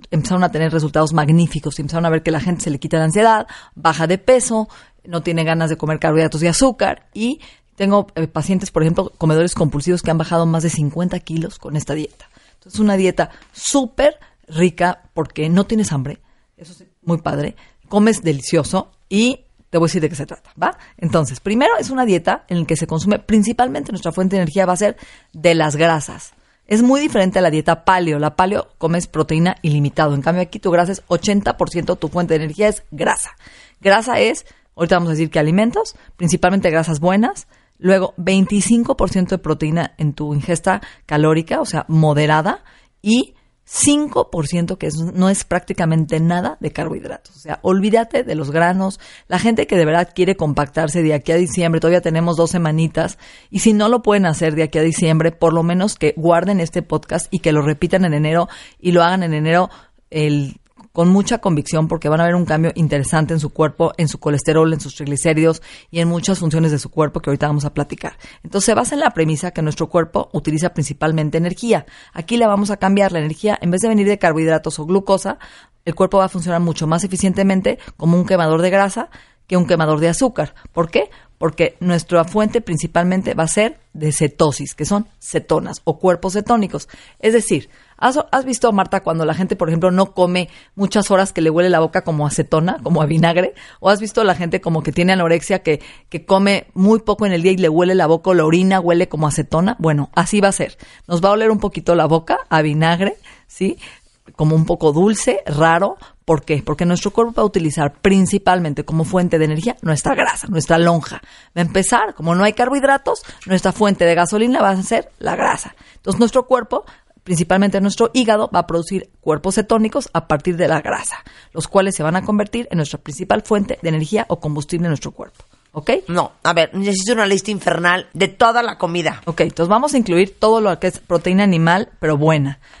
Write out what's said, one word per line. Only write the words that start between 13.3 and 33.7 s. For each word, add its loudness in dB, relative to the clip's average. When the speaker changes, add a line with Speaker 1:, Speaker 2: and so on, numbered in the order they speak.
Speaker 1:
súper 0
rica 0
porque -4
no 2
tienes -2
hambre, -6
eso -20
sí, -20
muy -2
padre. -6
Comes 2
delicioso -2
y 0
te 0
voy 4
a 2
decir -2
de 0
qué -10
se -10
trata, -20
¿va? -2
Entonces, -2
primero 2
es -6
una -2
dieta 0
en -2
la -2
que -2
se -4
consume 0
principalmente 0
nuestra -6
fuente -2
de 0
energía 0
va 2
a -2
ser 0
de 2
las 0
grasas. -2
Es 2
muy 4
diferente 0
a 4
la 4
dieta 0
paleo. 0
La -2
paleo 0
comes -2
proteína 0
ilimitado. 0
En -2
cambio, 0
aquí -8
tu -4
grasa 2
es -8
ochenta 0
por -2
ciento, -2
tu -6
fuente 0
de -4
energía 0
es -2
grasa. -4